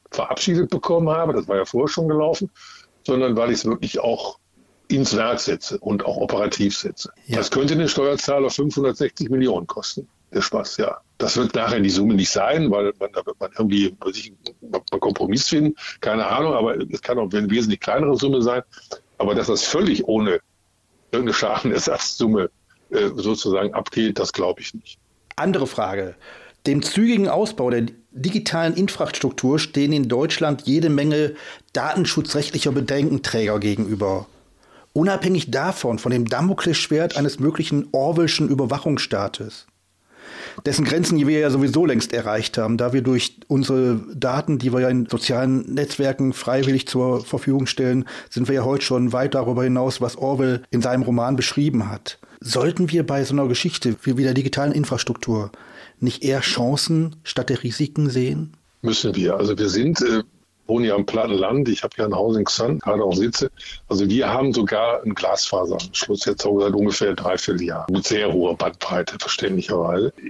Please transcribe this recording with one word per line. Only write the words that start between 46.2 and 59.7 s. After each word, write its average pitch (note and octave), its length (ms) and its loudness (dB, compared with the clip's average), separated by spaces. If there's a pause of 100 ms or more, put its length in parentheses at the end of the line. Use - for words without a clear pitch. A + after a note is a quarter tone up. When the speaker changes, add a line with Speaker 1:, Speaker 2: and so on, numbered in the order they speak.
Speaker 2:
freiwillig C3+ 520 0
zur B2 380 0
Verfügung C3+ 420 0
stellen, B2+ 380 0 (240)
sind A#2+ 200 -2
wir C3+ 80 2
ja A#2+ 80 2
heute C3+ 200 0
schon B2 300 2
weit C3+ 200 0
darüber B2 300 0
hinaus, B2+ 380 0
was A#2 140 -2
Orwell C3 540 0
in A#2+ 120 0
seinem B2+ 220 2
Roman A#2+ 320 2
beschrieben B2+ 540 0
hat. - 280 -12 (220)
Sollten D3 500 0
wir E3 160 2
bei C#3 180 0
so C3+ 80 -4
einer C#3 160 2
Geschichte B2 540 0
wie, B2+ 160 0
wie C#3 60 2
der C3 100 2
digitalen C#3 380 0
Infrastruktur A#2 800 -2 (480)
nicht A#2+ 220 -2
eher C3+ 180 0
Chancen D3+ 800 0
statt - 260 -4
der C3+ 140 -2
Risiken C#3+ 480 0
sehen? C#3 460 -2 (260)
Speaker 1:
Müssen A2 320 0
wir. F2+ 220 2
Also G2+ 200 0
wir G#2 120 0
sind, B2+ 340 2